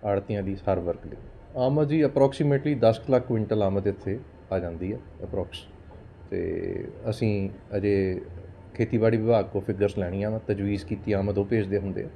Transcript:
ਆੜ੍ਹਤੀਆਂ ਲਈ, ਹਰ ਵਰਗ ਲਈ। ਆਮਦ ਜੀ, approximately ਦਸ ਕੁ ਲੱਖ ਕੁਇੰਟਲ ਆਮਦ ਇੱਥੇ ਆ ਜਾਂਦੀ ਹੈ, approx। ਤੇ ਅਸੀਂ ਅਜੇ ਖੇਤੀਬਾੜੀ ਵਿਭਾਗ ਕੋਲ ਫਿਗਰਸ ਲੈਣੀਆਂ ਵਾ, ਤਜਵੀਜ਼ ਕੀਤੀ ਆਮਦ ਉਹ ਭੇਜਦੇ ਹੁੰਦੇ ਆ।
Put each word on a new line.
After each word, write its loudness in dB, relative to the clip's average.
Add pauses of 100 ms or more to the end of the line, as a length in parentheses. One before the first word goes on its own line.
ਆੜ੍ਹਤੀਆਂ 0
ਲਈ, -2
ਹਰ 0
ਵਰਗ -4
ਲਈ। -12 (400)
ਆਮਦ 2
ਜੀ, 4
approximately 2
ਦਸ 6
ਕੁ 0
ਲੱਖ 4
ਕੁਇੰਟਲ 0
ਆਮਦ 2
ਇੱਥੇ -2 (340)
ਆ 2
ਜਾਂਦੀ -4
ਹੈ, -6 (240)
approx। -4 (840)
ਤੇ -4 (220)
ਅਸੀਂ 0 (260)
ਅਜੇ 2 (540)
ਖੇਤੀਬਾੜੀ 4
ਵਿਭਾਗ 4
ਕੋਲ -4
ਫਿਗਰਸ 0
ਲੈਣੀਆਂ -2
ਵਾ, -2
ਤਜਵੀਜ਼ -2
ਕੀਤੀ -4
ਆਮਦ 2
ਉਹ 4
ਭੇਜਦੇ 0
ਹੁੰਦੇ -4
ਆ। -10